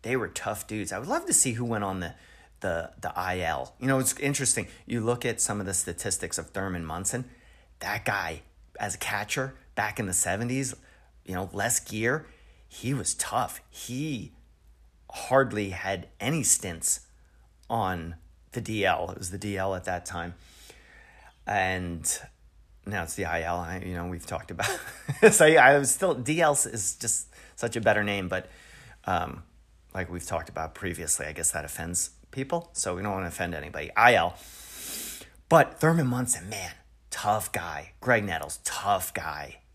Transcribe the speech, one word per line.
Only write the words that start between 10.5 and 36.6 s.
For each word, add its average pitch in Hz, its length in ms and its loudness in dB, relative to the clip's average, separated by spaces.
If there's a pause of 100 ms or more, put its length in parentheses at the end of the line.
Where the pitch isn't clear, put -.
you 92 80 -8
know, 92 200 -4
less 104 260 0
gear, 120 480 -2 (400)
he - 260 -6
was - 220 -2
tough. - 460 -2 (100)
He 131 640 -6 (760)
hardly 107 600 4
had 92 380 -4 (100)
any 139 240 0
stints - 560 2 (680)
on 92 480 0 (360)
the 120 100 -4
D 107 240 -2
L. 90 240 2
It - 80 -10
was 90 140 -8
the 98 80 -8
D 101 180 -4
L 95 160 0
at 90 120 -6
that 90 200 -4
time. 87 300 -8 (1120)
And 92 560 -2 (800)
now 98 180 -4
it's 82 120 -8
the 101 80 -4
I 82 200 -2
L. 85 120 -2
I, 87 240 -6
you 90 140 -8
know, 87 140 -6
we've 90 180 -8
talked - 260 -8
about - 180 -4 (280)
<laughs> - 240 -2
this. 220 180 10
I, 156 120 10
I 143 260 10
was 139 140 4
still, 185 220 2
D 131 280 0
L 156 100 6
is 117 480 -2
just - 280 -2 (280)
such 117 220 -4
a 117 40 -2
better 107 220 4
name, 101 240 0
but, 92 220 -4 (560)
um, 87 380 -2 (500)
like 87 180 -6
we've 87 140 -8
talked 82 240 -4
about 78 260 -8
previously, 82 500 -4
I 78 60 -8
guess 78 200 -2
that 76 120 -4
offends 82 460 -4 (220)
people, 135 420 -6
so - 220 -2
we 98 60 -6
don't 101 120 -2
wanna 95 140 -4
offend 87 280 -4
anybody. 76 400 -8
I 117 200 8
L. 85 200 4 (1120)
But - 320 8
Thurman 160 280 6
Munson, 120 420 -2
man, - 220 -8 (380)